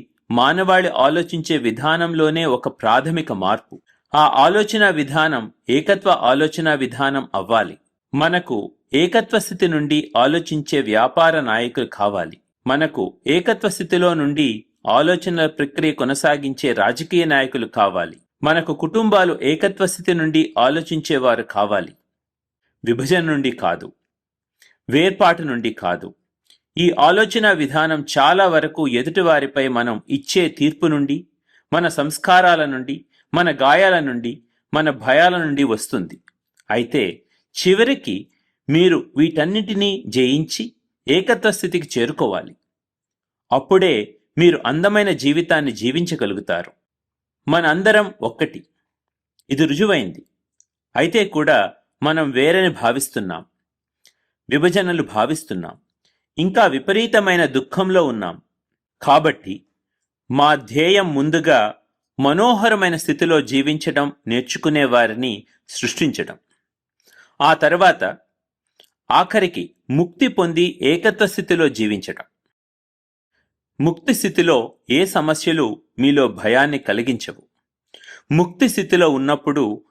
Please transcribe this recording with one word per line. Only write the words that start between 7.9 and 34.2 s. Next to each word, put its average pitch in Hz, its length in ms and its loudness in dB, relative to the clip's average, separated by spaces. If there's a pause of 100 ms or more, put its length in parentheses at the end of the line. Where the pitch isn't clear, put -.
మనకు 160 440 -2 (360)
ఏకత్వ 180 460 0
స్థితి 185 280 -4
నుండి 151 320 -2 (180)
ఆలోచించే 151 640 0
వ్యాపార 127 600 2
నాయకులు 120 500 -4
కావాలి. 95 460 -4 (280)
మనకు 143 400 -2 (220)
ఏకత్వ 185 420 0
స్థితిలో 180 440 0
నుండి 147 360 0 (380)
ఆలోచనల 160 640 2
ప్రక్రియ 147 420 -2
కొనసాగించే 139 800 -2
రాజకీయ 127 520 0
నాయకులు 131 460 0
కావాలి. 90 460 -2 (260)
మనకు 160 300 0
కుటుంబాలు 185 600 2 (100)
ఏకత్వ 190 420 0
స్థితి 185 280 -2
నుండి 160 280 0 (160)
ఆలోచించేవారు 139 880 0
కావాలి, 101 480 -4 (920)
విభజన 135 380 0
నుండి 143 300 -2
కాదు, 87 360 -4 (1000)
వేర్పాటు 170 540 2
నుండి 120 300 -4
కాదు. 90 340 -6 (720)
ఈ 175 100 2 (120)
ఆలోచన 208 520 4
విధానం 156 520 0
చాలా 165 440 4
వరకు 156 420 0
ఎదుటివారిపై 143 800 0
మనం 120 300 -2 (120)
ఇచ్చే 139 400 -2
తీర్పు 151 360 -2
నుండి, 143 320 -2 (540)
మన 170 160 0
సంస్కారాల 165 800 2
నుండి, 135 320 -8 (360)
మన 170 220 2
గాయాల 165 440 4
నుండి, 120 340 -6 (400)